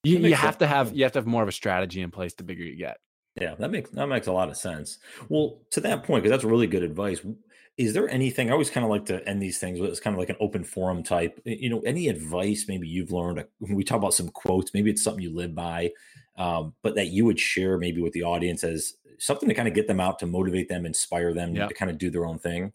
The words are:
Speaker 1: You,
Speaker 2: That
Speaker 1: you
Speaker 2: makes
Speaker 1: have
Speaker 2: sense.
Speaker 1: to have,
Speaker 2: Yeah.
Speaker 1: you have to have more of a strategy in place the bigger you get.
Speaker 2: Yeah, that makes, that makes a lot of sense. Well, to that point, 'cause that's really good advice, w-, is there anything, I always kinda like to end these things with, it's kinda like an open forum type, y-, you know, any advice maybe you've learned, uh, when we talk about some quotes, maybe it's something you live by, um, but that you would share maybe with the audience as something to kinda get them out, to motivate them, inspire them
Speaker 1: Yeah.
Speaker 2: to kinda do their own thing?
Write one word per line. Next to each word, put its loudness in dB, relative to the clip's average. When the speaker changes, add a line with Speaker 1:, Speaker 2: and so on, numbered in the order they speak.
Speaker 1:
You, 6
Speaker 2:
That 6
Speaker 1:
you 8
Speaker 2:
makes -
Speaker 1:
have 4
Speaker 2:
sense. -20
Speaker 1:
to 6
have, 2
Speaker 2:
Yeah. -10
Speaker 1:
you 4
have 4
to 2
have -2
more 4
of 2
a -4
strategy -2
in -6
place -8
the -16
bigger -10
you -10
get. -8
Speaker 2:
Yeah, -4
that -4
makes, -6
that -4
makes -2
a 0
lot 2
of -10
sense. -8
Well, 0
to 0
that -2
point, 2
'cause 6
that's 2
really 4
good 0
advice, -4
w-, -12
is 0
there 2
anything, 0
I 4
always 2
kinda 0
like 0
to -4
end -2
these -4
things -4
with, 0
it's -8
kinda -2
like -2
an -4
open -2
forum -2
type, 0
y-, -4
you -2
know, -2
any 0
advice -2
maybe -4
you've -4
learned, -2
uh, -8
when -4
we 2
talk 0
about 2
some -2
quotes, 0
maybe 4
it's 0
something -2
you -6
live -6
by, -4
um, -2
but 0
that 0
you 4
would 4
share 2
maybe 0
with 0
the -2
audience 0
as -4
something 0
to 4
kinda 0
get 2
them 2
out, 2
to -6
motivate 0
them, -4
inspire 0
them -2
Speaker 1:
Yeah. 0
Speaker 2:
to -8
kinda -2
do -2
their 0
own -4
thing? -4